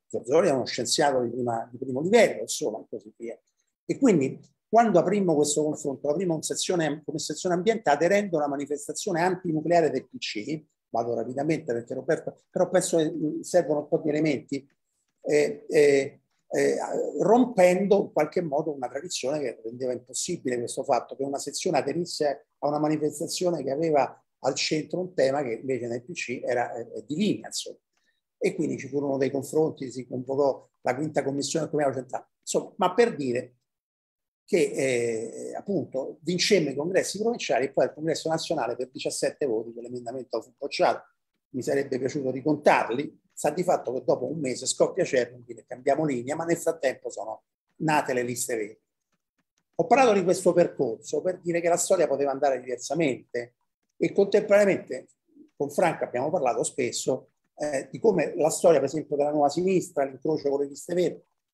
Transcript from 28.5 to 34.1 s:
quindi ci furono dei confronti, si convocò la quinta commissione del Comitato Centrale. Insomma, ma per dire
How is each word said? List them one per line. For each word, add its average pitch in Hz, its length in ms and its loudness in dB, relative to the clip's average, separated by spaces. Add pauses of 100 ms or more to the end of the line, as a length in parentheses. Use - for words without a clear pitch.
quindi 135 240 -4
ci 131 80 -12
furono 139 300 -2
dei 135 120 0
confronti, 147 600 -2
si 123 160 -12
convocò 135 600 -2 (140)
la 127 140 -2
quinta 151 280 -2
commissione 139 420 -2
del - 80 -6
Comitato 139 260 0
Centrale. - 280 -10 (120)
Insomma, - 380 -4
ma 180 160 2
per 233 220 4
dire 123 420 -4 (880)